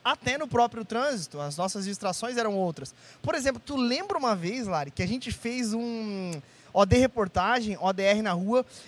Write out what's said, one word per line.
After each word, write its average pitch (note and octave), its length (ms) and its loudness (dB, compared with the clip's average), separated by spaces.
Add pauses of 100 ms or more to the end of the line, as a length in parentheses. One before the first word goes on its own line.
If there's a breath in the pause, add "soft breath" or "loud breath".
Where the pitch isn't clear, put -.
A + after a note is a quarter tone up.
Até B3+ 320 0
no D4+ 100 -4
próprio A#3 380 2
trânsito, A3 560 -4
as D3 160 -6
nossas F#3+ 260 -2
distrações G3+ 540 -4
eram A3 180 0
outras. E3+ 400 -4 (260 loud breath)
Por D#4+ 140 -2
exemplo, C4 300 -2
tu C#4+ 100 -6
lembra D4 420 0
uma A#3+ 200 2
vez, G#3 300 -4
Lari, D3+ 220 -2
que F#3 140 -4
a F3+ 40 -2
gente A#3+ 260 -4
fez A#3 400 -4
um A3 580 -4 (400 loud breath)
O G3 140 6
D G3 120 6
reportagem, G#3+ 840 2
O F#3+ 100 2
D F#3+ 120 -2
R G#3 180 6
na G#3 100 0
rua, G#3 340 2 (220 loud breath)